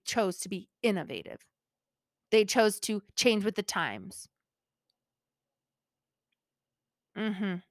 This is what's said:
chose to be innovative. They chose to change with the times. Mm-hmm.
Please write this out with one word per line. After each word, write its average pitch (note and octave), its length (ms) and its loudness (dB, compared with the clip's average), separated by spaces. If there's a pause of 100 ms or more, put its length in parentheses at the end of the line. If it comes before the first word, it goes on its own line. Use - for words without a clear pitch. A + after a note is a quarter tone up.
chose G3 360 0
to F#3+ 100 -8
be G3 180 -8 (140)
innovative. - 640 -4 (840)
They A3 120 8
chose G#3+ 380 2
to G#3 220 -4 (120)
change A3 300 4
with G#3+ 100 -2
the G#3 80 -2
times. C3+ 640 -6 (3000)
Mm-hmm. G3+ 420 -2 (140)